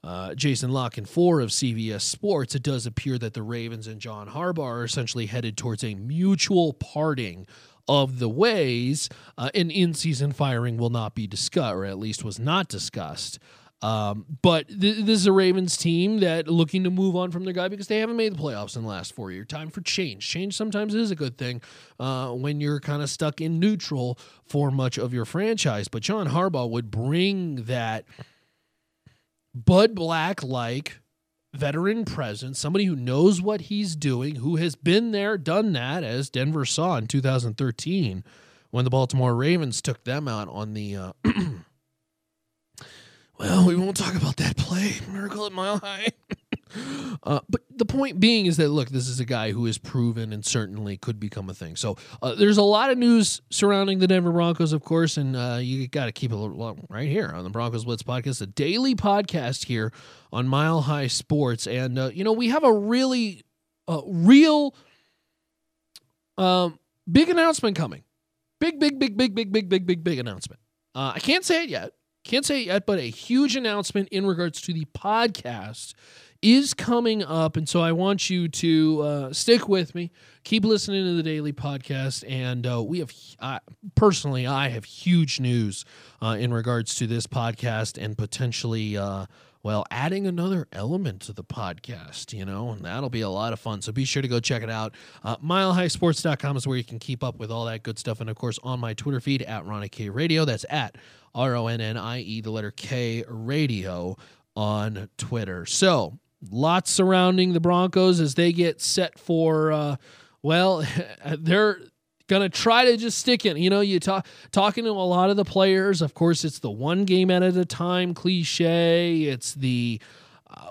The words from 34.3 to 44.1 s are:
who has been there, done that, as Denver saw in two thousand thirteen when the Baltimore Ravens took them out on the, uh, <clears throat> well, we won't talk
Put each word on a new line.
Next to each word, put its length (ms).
who 200
has 180
been 360
there, 260
done 380
that, 280
as 280
Denver 340
saw 320
in 100
two 140
thousand 380
thirteen 640
when 140
the 60
Baltimore 460
Ravens 460
took 220
them 220
out 220
on 240
the, 240
uh, 160
<clears throat> 120
well, 280
we 100
won't 220
talk 160